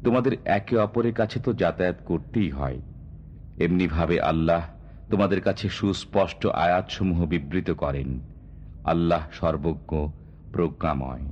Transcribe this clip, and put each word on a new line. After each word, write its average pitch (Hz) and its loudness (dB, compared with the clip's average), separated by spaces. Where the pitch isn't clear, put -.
তোমাদের 123 4
একে 104 2
অপরের 113 2
কাছে 110 0
তো 120 0
যাতায়াত 90 2
করতেই 87 0
হয়। 67 -4
এমনিভাবে 85 4
আল্লাহ 82 2
তোমাদের 98 4
কাছে 101 0
সুস্পষ্ট 95 0
আয়াতসমূহ 87 2
বিবৃত 82 -2
করেন। 69 -2
আল্লাহ 85 4
সর্বজ্ঞ, 78 -2
প্রজ্ঞাময়। 69 -2